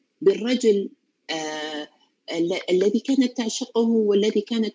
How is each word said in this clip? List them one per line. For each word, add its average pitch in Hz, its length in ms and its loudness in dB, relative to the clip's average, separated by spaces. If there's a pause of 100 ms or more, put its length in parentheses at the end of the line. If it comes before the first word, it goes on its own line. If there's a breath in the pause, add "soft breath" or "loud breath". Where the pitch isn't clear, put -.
(220)
بالرجل، 208 680 2 (400)
آه، 156 580 -8 (440)
ال-، 170 280 -4 (100)
الذي 196 300 2
كانت 262 380 0
تعشقه 233 440 -4
والذي 214 600 2
كانت 220 340 -4